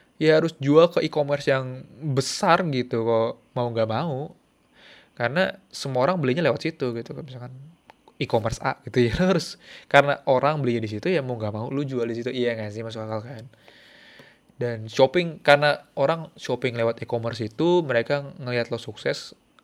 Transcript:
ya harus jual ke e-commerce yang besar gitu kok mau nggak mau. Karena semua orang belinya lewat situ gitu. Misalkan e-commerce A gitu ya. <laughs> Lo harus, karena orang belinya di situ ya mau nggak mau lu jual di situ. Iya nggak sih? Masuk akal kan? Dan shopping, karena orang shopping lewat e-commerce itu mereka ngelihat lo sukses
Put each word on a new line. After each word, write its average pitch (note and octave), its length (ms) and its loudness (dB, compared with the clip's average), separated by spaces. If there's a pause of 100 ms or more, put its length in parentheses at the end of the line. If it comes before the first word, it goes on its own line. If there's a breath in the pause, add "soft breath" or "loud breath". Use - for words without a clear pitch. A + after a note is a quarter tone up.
(180 soft breath)
ya D#3 240 6
harus E3 160 -2
jual D3+ 320 6
ke E3 160 0
e-commerce C#3+ 400 -2
yang C3 400 0 (160)
besar D#3+ 720 2
gitu B2 320 -2
kok A2+ 320 2 (160)
mau A#2+ 160 -2
nggak A2+ 160 0
mau. C3+ 480 -4 (800 loud breath)
Karena C#3 400 0 (160)
semua C3 400 0
orang F#3+ 80 0
belinya C#3+ 320 2
lewat - 160 -2
situ D#3+ 320 -4
gitu. A#2 240 -10
Misalkan B2+ 320 -14 (680)
e-commerce A#2 400 0
A C3+ 240 -2
gitu A#2+ 240 2
ya. - 60 -4
<laughs> - 40 0
Lo F#3 160 4
harus, - 220 -6 (320 loud breath)
karena C#3+ 400 4
orang C#3+ 320 2
belinya A#2+ 240 0
di G#2+ 60 -6
situ G#2 180 -6
ya F3 160 0
mau B2 120 -6
nggak G#2+ 160 -4
mau G#2+ 160 -6
lu C#3 140 -2
jual C3 220 -4
di A#2 120 -4
situ. A#2 120 -6
Iya A#2+ 280 -2
nggak G#2+ 140 -8
sih? G#2+ 140 -10
Masuk A2 180 -10
akal A2 220 -6
kan? A#2+ 200 -14 (1080 loud breath)
Dan A#2 320 -6
shopping, D3+ 560 2
karena D3 400 4 (160)
orang D#3+ 400 -2
shopping B2 400 -4
lewat A#2 240 -2
e-commerce A#2 400 -6
itu E3 400 0
mereka C#3+ 400 0 (160)
ngelihat B2 320 -4
lo A#2+ 80 -4
sukses - 560 -8 (300)